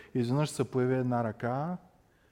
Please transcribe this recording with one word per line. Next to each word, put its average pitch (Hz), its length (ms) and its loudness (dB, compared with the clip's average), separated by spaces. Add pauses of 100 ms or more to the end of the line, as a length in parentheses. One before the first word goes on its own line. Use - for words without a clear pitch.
(140)
изведнъж 131 360 2
се - 140 -2
появи 127 320 2
една 123 280 2
ръка, 127 540 -2 (540)